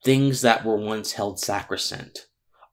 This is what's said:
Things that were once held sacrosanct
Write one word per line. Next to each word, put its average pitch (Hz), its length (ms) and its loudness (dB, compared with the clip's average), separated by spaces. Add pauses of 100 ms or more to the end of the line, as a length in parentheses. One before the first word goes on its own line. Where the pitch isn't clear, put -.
Things 135 380 4
that 117 220 4
were 110 140 2
once 107 360 -6
held 101 260 -6
sacrosanct - 880 -6 (460)